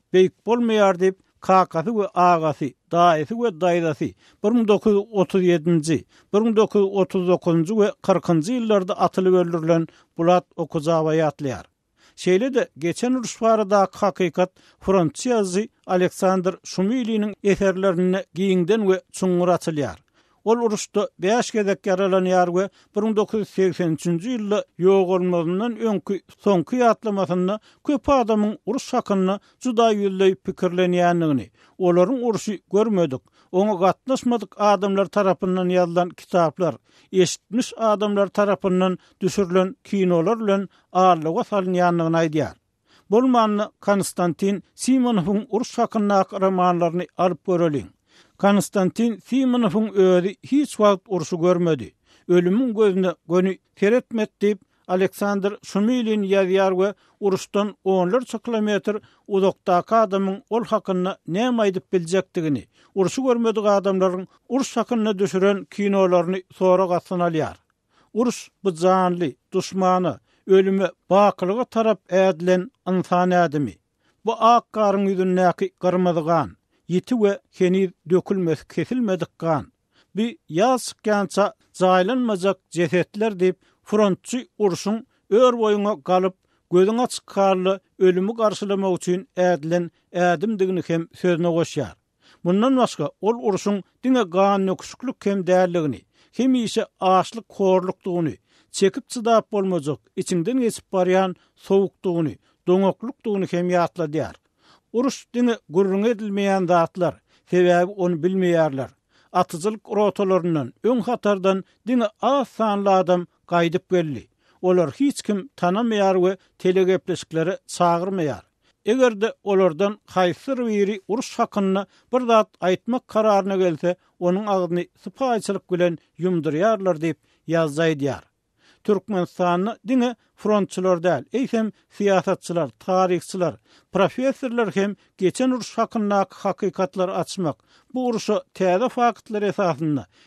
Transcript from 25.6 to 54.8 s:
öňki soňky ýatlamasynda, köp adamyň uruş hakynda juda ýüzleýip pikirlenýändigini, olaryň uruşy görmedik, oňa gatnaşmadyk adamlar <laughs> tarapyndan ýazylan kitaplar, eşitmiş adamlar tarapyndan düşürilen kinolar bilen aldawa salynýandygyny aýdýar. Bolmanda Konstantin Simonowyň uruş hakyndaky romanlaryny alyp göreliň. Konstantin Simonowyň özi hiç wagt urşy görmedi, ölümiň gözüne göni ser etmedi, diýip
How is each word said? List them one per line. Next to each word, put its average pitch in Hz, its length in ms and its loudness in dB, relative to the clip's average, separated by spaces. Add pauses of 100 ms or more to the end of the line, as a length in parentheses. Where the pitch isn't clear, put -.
öňki 208 400 -4 (280)
soňky 202 360 0
ýatlamasynda, 202 800 0 (260)
köp 294 240 -4
adamyň 214 460 2 (120)
uruş 247 260 -6
hakynda 196 480 -2 (200)
juda 233 320 2
ýüzleýip 196 540 0
pikirlenýändigini, 175 1040 0 (280)
olaryň 185 460 2
uruşy 214 300 -2 (180)
görmedik, 185 480 0 (320)
oňa 202 220 0
gatnaşmadyk 202 840 -2
adamlar 196 560 2
<laughs> - 40 -2
tarapyndan 185 520 0
ýazylan 180 460 0
kitaplar, 165 600 -2 (380)
eşitmiş 190 640 0
adamlar 208 520 0
tarapyndan 185 720 0 (220)
düşürilen 185 640 0
kinolar 190 560 0
bilen 196 280 -2 (240)
aldawa 180 520 2
salynýandygyny 175 800 0
aýdýar. 151 320 -2 (560)
Bolmanda 220 600 2 (100)
Konstantin 196 840 -2 (120)
Simonowyň 220 760 0
uruş 220 300 -4
hakyndaky 202 640 0
romanlaryny 180 640 0 (100)
alyp 180 300 -2
göreliň. 165 400 0 (520)
Konstantin 202 800 0
Simonowyň 226 760 0
özi 185 500 2
hiç 285 280 0
wagt 202 380 2
urşy 180 280 -4
görmedi, 165 580 0 (340)
ölümiň 190 460 2
gözüne 190 400 2 (140)
göni 185 300 0 (220)
ser 202 120 2
etmedi, 233 480 -2
diýip 202 180 0 (300)